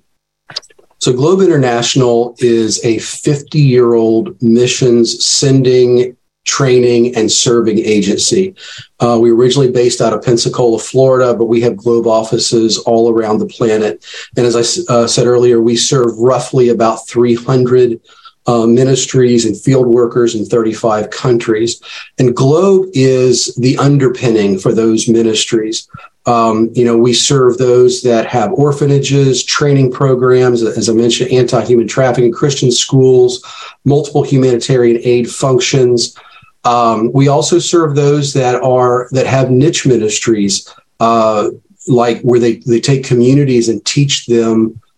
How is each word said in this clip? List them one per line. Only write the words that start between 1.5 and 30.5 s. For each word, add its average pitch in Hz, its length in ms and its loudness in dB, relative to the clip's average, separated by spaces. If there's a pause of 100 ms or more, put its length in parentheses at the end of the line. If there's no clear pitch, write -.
is 113 480 0
a 110 140 -2
fifty-year-old 117 1400 0
missions 120 840 0
sending, 127 920 2 (300)
training, 120 720 0
and 107 160 -2
serving 113 480 0
agency. 101 720 -2 (460)
Uh, 117 200 0
we 117 120 4
were 113 60 2
originally 127 340 2
based 123 280 0
out 113 140 0
of - 100 -6
Pensacola, 120 540 0
Florida, 127 560 0
but 113 120 -2
we 117 160 0
have 117 140 0
Globe 117 300 -2
offices 113 720 0
all 117 340 0
around 107 280 -2
the 98 80 -6
planet. 107 580 -4 (320)
And 123 80 0
as 117 100 0
I 117 40 0
s-, 117 300 -4
uh, 120 180 0
said 120 180 -2
earlier, 123 340 2
we 117 160 0
serve 117 440 -2
roughly 123 500 0
about 113 380 -2
three 120 260 0
hundred, 123 640 0 (460)
uh, 117 220 0
ministries 123 800 2
and 104 120 -4
field 131 300 0
workers 117 480 0
in 104 100 -6
thirty-five 110 640 -2
countries. 117 720 -2 (380)
And 120 160 0
Globe 185 580 2
is 131 600 0
the 131 220 0
underpinning 120 800 0
for 117 160 -2
those 110 340 0
ministries. 113 800 -2 (380)
Um, 113 480 0
you 120 120 0
know, 117 120 2
we 120 160 2
serve 123 440 0
those 123 460 2
that 113 240 0
have 107 260 -2
orphanages, 139 920 0
training 139 480 0
programs, 127 720 2